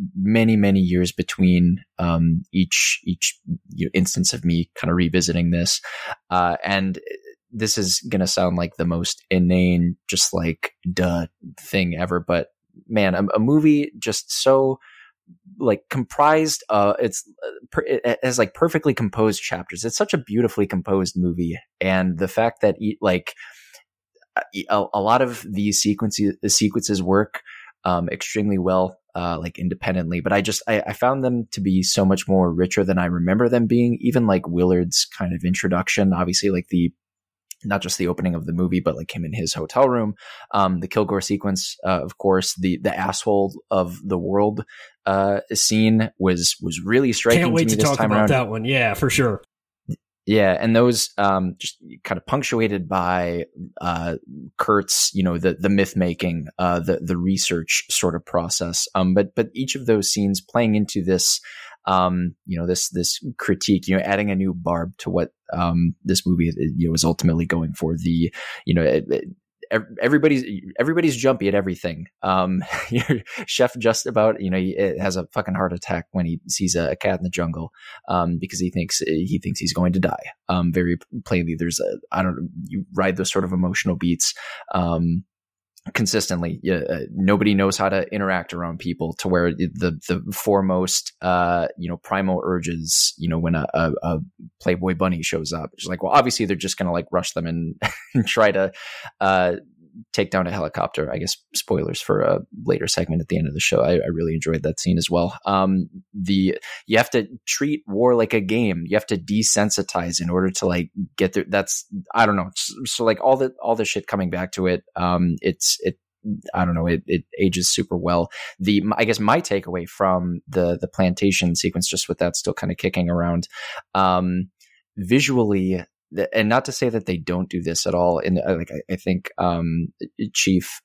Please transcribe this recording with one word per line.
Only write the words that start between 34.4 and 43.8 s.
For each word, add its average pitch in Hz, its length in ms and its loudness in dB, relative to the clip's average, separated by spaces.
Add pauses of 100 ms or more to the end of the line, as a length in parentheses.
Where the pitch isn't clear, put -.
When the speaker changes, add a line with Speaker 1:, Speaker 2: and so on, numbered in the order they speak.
Speaker 1:
Willard's 90 600 2 (100)
kind 90 160 -4
of 87 120 -6
introduction, 92 680 0
obviously, 90 380 0
like, 90 180 -2
the 87 240 2 (720)
not 101 180 -2
just 87 160 -6
the 90 100 0
opening 90 260 -2
of 80 120 -6
the 85 60 -4
movie, 90 280 0
but, 80 160 0
like, 80 180 -12
him 85 100 -6
in 76 80 -8
his 101 220 -4
hotel 123 340 2
room. 113 260 0 (380)
Um, 92 280 2
the 92 80 -6
Kilgore 101 320 0
sequence, 98 640 -4
uh, 92 180 0
of 87 160 -10
course, 95 380 2
the, 90 260 0
the 98 140 -2
asshole 98 640 0 (100)
of 92 320 -2